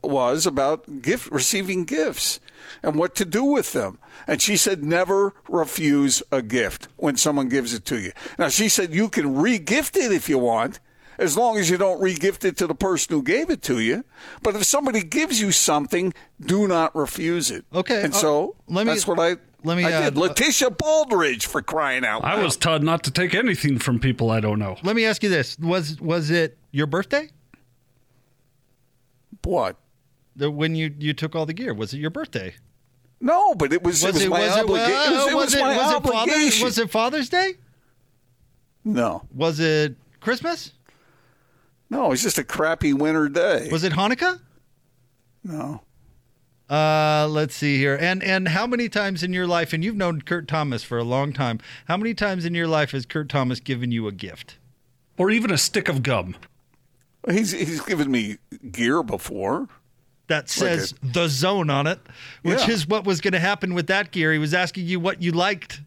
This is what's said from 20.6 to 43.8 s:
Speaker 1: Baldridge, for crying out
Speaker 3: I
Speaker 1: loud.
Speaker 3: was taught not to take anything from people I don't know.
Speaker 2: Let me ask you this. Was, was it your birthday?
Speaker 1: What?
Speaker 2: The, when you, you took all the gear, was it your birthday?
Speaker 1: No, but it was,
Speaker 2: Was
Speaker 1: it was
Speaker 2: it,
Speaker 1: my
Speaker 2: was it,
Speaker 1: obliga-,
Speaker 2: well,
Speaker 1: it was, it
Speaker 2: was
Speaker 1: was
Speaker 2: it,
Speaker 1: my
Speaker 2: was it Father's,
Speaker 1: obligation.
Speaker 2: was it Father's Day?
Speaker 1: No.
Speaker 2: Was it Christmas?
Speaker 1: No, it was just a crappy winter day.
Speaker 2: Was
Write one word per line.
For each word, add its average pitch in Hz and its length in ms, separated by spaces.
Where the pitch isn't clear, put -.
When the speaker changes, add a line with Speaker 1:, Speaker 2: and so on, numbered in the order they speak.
Speaker 1:
Baldridge, 214 720
for - 160
crying 135 460
out 110 180
Speaker 3:
I 185 120
Speaker 1:
loud. 208 80
Speaker 3:
was 147 120
taught 160 260
not 165 220
to 139 60
take 180 240
anything 180 440
from 120 200
people 120 320
I 113 100
don't 107 180
know. 98 240
Speaker 2:
Let 208 140
me 226 80
ask 220 180
you 202 60
this. 156 300
Was, 160 420
was 160 300
it 165 260
your 147 160
birthday? 196 420
Speaker 1:
What? 90 320
Speaker 2:
The, 143 140
when 160 240
you, 160 240
you 147 140
took 151 220
all 160 120
the 160 60
gear, 202 220
was 107 180
it 135 60
your 156 120
birthday? 113 440
Speaker 1:
No, 339 340
but 151 180
it 180 100
was, 175 200
Speaker 2:
Was 190 80
Speaker 1:
it 180 40
was 147 100
Speaker 2:
it, 185 60
Speaker 1:
my 175 100
Speaker 2:
was 196 160
it, 220 100
Speaker 1:
obliga-, - 20
Speaker 2:
well, 254 440
Speaker 1:
it - 0
was, 277 200
it - 20
Speaker 2:
was 277 100
Speaker 1:
was 269 100
Speaker 2:
it, 277 60
Speaker 1:
my 269 160
Speaker 2:
was 277 160
it - 0
Father's, 254 120
Speaker 1:
obligation. 269 500
Speaker 2:
was 240 140
it 226 120
Father's 247 380
Day? 370 240
Speaker 1:
No. 117 380
Speaker 2:
Was 156 260
it 151 360
Christmas? 285 520
Speaker 1:
No, 254 160
it 151 40
was 123 120
just 196 160
a 139 60
crappy 156 480
winter 151 360
day. 170 420
Speaker 2:
Was 160 140